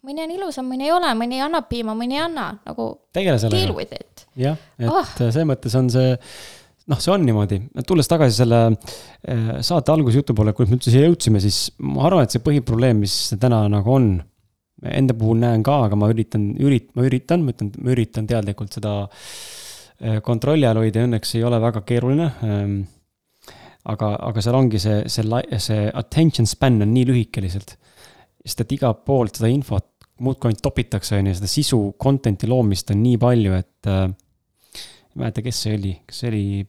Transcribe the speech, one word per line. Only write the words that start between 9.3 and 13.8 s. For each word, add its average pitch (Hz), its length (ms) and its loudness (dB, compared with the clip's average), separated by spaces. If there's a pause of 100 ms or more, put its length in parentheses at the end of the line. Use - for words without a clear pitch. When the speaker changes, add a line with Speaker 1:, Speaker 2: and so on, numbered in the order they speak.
Speaker 2:
saate 156 300 0
alguse 135 240 4
jutu 135 180 0
poole, 104 180 2
kuidas 117 180 2
me 123 80 4
üldse - 120 0
siia 135 160 8
jõudsime, 117 340 4
siis 98 380 0
ma 131 280 -2
arvan, 175 180 4
et 110 80 -2
see - 100 -2
põhiprobleem, 127 560 2
mis - 400 -2
täna 113 320 2
nagu 104 240 2